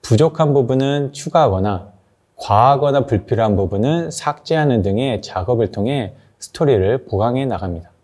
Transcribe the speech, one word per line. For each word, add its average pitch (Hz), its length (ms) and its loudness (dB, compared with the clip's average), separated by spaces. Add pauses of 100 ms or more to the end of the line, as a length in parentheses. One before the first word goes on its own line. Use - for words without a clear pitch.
부족한 160 540 2
부분은 135 580 0
추가하거나 101 800 0 (440)
과하거나 135 680 2
불필요한 107 520 0
부분은 117 540 -2
삭제하는 147 720 -2
등의 104 400 -2
작업을 104 500 -2
통해 117 440 -4 (240)
스토리를 120 680 0
보강해 120 400 -2
나갑니다. 90 460 -6 (140)